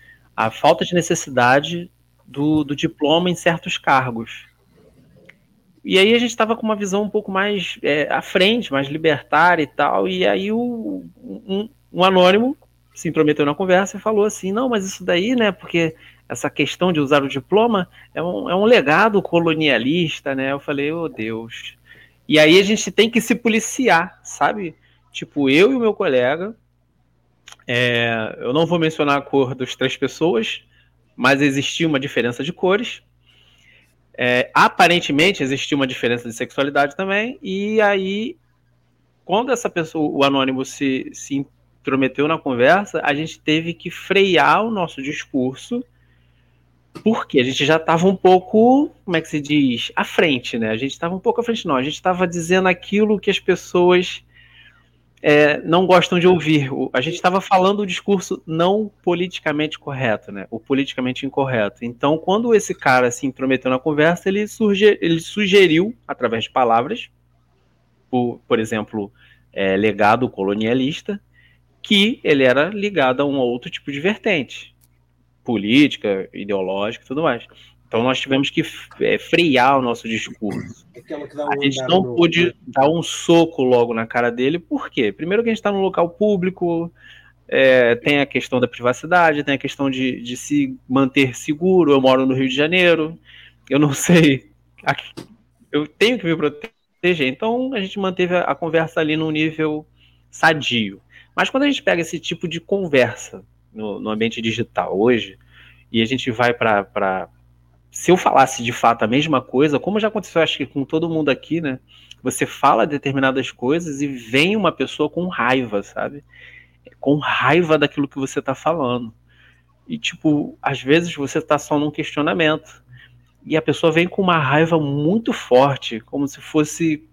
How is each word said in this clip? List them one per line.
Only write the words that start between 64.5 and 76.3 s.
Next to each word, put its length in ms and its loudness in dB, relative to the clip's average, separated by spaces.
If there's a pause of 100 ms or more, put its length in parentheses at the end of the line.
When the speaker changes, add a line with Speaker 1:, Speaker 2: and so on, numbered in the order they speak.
Speaker 1:
ele 200 0
sugeriu, 760 2 (120)
através 380 -4
de 40 -16
palavras, 600 0 (1000)
por, 380 -2
por 120 2
exemplo, 520 -4 (420)
é, 240 0
legado 500 2
colonialista, 920 -4 (580)
que 440 2
ele 200 4
era 260 4
ligado 520 0
a 40 0
um 120 -2
outro 320 -2
tipo 220 -12
de 80 -8
vertente, 760 -4 (680)
política, 920 0